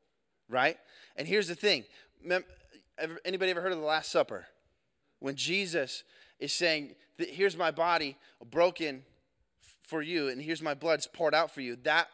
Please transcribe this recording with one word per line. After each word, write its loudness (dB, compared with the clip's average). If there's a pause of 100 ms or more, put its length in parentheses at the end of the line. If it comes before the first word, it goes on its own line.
(480)
Right? 2 (380)
And -8
here's 2
the -8
thing. 2 (400)
Mem-, -2 (520)
ever, -8
anybody 0
ever -4
heard -2
of -4
the -6
Last 0
Supper? 0 (720)
When -4
Jesus -2 (360)
is -4
saying, 0 (220)
"Th-, -4
here's 0
my 2
body 0 (340)
broken 2 (600)
f-, -20
for -4
you, 0
and -4
here's -4
my -2
blood 2 (120)
poured 2
out 4
for -10
you." -6
That 2